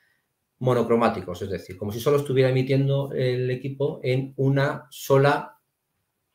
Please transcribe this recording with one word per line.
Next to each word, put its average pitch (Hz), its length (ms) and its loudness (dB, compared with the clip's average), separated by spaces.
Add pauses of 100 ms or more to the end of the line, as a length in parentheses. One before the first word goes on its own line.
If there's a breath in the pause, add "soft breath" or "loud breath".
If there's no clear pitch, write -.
(600)
monocromáticos, 113 800 0
es 95 80 -8
decir, 92 280 -10
como 104 160 -6
si 113 80 -8
solo 143 160 2
estuviera 131 320 2
emitiendo 139 640 0
el 127 360 -2
equipo 139 540 -4
en 131 320 -2
una 139 540 0
sola - 680 2 (760)